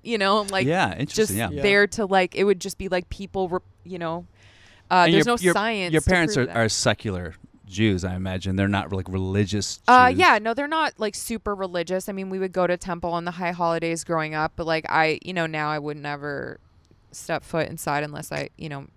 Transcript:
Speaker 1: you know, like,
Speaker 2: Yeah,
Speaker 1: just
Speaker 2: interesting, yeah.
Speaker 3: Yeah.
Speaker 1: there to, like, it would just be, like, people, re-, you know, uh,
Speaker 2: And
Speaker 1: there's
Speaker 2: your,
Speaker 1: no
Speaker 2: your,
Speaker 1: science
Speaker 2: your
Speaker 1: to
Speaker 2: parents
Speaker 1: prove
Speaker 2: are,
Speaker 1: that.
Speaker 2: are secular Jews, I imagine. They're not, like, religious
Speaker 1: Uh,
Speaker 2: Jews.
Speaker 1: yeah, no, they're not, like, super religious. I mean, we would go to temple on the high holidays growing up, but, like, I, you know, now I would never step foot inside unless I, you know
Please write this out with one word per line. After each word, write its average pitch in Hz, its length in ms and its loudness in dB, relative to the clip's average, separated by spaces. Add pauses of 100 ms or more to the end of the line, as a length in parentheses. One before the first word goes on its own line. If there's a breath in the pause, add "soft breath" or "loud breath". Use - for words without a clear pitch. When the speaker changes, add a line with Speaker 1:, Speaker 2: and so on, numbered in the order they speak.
Speaker 1:
you 226 140 -4
know, 202 340 2
like, 190 160 2
Speaker 2:
Yeah, 165 220 2
Speaker 1:
just 92 120 -6
Speaker 2:
interesting, 147 360 0
yeah. 113 120 -2
Speaker 3:
Yeah. 143 140 -6
Speaker 1:
there 202 240 6
to, 214 180 -4
like, 185 300 2
it 185 100 2
would 190 160 2
just - 160 -10
be, 190 100 -8
like, 180 220 -2
people, 190 400 -6
re-, 180 100 -4 (240)
you 180 160 -12
know, 170 260 -6 (680 soft breath)
uh, 180 140 8
Speaker 2:
And 170 100 6
Speaker 1:
there's 156 100 8
Speaker 2:
your, 240 100 2
Speaker 1:
no 226 60 -6
Speaker 2:
your, 180 120 4
Speaker 1:
science 202 400 0
Speaker 2:
your 156 80 4
Speaker 1:
to - 80 0
Speaker 2:
parents 165 260 4
Speaker 1:
prove 127 140 4
Speaker 2:
are, 85 40 -12
Speaker 1:
that. 104 120 0
Speaker 2:
are 107 40 2
secular 92 640 -2 (320)
Jews, 98 400 2
I 90 100 -2
imagine. 92 400 -4
They're 98 120 2
not, 95 240 -2
like, 95 180 -4
religious 95 760 -2
Speaker 1:
Uh, 254 240 8
Speaker 2:
Jews. 269 80 0
Speaker 1:
yeah, 311 200 6
no, 226 140 -2
they're 285 140 -2
not, 311 320 -2
like, 214 160 -4
super 208 400 -6
religious. 185 520 -4
I 208 40 -8
mean, 190 180 -8
we 190 80 -6
would 190 160 -4
go 180 140 2
to 175 100 0
temple 170 360 -6
on 170 120 -4
the 175 60 -4
high 175 200 -4
holidays 165 520 0
growing 156 320 -2
up, 156 200 -2
but, 165 120 -6
like, 160 220 0
I, 160 340 2
you 185 100 -10
know, 170 140 -2
now 151 220 -4
I 151 100 -2
would 147 180 -8
never 143 600 -8 (520)
step - 320 -6
foot - 240 -2
inside 151 360 -4
unless 147 280 -10
I, 147 260 -6
you 156 120 -12
know 143 160 -12 (120)